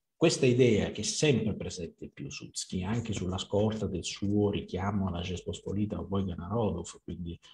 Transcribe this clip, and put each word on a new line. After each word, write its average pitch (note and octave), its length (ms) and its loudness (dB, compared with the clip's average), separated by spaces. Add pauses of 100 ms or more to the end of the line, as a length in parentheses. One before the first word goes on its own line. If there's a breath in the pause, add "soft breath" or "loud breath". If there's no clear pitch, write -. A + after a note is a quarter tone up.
(160)
Questa - 300 4
idea A#2+ 460 6
che - 100 -8
è G#2+ 40 -4
sempre A2 500 2
presente - 500 -8
in D2 60 -14
Piłsudski, - 720 -6
anche A2 300 -2
sulla F#2 240 -2
scorta G#2 500 0
del F2+ 160 -4
suo G2+ 460 2
richiamo F#2+ 580 -2
alla E2+ 140 -4
Rzeczpospolita F#2+ 800 -4
o - 80 -6
poi G2 180 0
Narodów, F2+ 800 -2
quindi E2+ 360 -8 (140 loud breath)